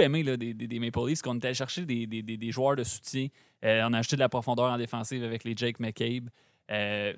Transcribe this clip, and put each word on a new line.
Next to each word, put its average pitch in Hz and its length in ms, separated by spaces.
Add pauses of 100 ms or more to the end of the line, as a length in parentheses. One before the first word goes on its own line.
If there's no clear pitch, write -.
aimé 156 220
là, 131 140
des, 117 160
des, 113 140
des 117 140
Maple 120 260
Leafs, 160 120
c'est - 60
qu'on 123 120
était 120 100
allé 127 80
chercher 135 320
des, 117 200
des, 110 160
des, 113 140
des 113 140
joueurs 135 260
de 123 80
soutien. 131 440 (360)
Euh, 113 240
on 117 60
a 117 40
acheté 117 180
de 139 40
la 131 80
profondeur 123 380
en 123 100
défensive 120 480
avec 113 200
les 113 120
Jake 117 240
McCabe. 120 480 (440)
Euh, 104 460